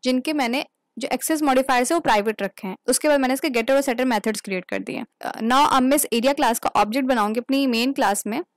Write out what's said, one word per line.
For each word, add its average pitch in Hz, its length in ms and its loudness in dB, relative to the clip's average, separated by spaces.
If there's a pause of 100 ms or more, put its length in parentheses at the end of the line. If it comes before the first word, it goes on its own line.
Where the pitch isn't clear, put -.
जिनके 254 300 0
मैंने 262 320 -2 (340)
जो 240 140 -8
एक्सेस 302 280 -2
मॉडिफायर्स 262 500 2
है, 330 40 2
वो 339 60 2
प्राइवेट 214 400 0
रखे 196 260 -8
हैं। 190 100 -8 (100)
उसके 254 200 0
बाद 285 120 4
मैंने 262 140 0
इसके 285 160 -2
गेटर 240 260 2
और 277 60 4
सेटर 254 240 -2
मेथड्स 220 360 -2
क्रिएट 185 240 -6
कर - 140 -6
दिए। - 240 -8 (180)
अ, - 180 -8
now 254 320 4
अब 262 120 2
मैं 262 120 4
इस 285 180 0
एरिया 233 200 2
क्लास 240 260 0
का - 160 -2
ऑब्जेक्ट 220 320 0
बनाऊंगी 220 320 0
अपनी 269 280 0
मेन 240 240 0
क्लास 214 360 0
में 247 160 -6 (140)